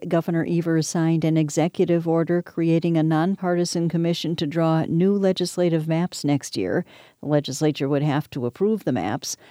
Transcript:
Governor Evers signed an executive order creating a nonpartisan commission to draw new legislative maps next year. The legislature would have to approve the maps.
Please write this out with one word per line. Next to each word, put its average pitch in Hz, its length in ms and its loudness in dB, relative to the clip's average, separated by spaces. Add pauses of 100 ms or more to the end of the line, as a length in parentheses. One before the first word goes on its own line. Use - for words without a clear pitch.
Governor 165 400 0
Evers 165 400 0
signed 160 380 0
an 160 140 2
executive 165 680 0
order 165 360 0
creating 165 560 0
a 156 40 4
nonpartisan 175 840 0
commission 170 480 -2
to 165 100 -2
draw 160 380 2
new 185 320 2
legislative 180 720 0
maps 165 340 -2
next 143 320 -2
year. 104 300 -2 (380)
The - 60 -8
legislature 147 600 0
would 143 140 0
have 151 300 -2
to 127 120 -4
approve 196 400 -2
the 147 80 -2
maps. 107 460 -4 (120)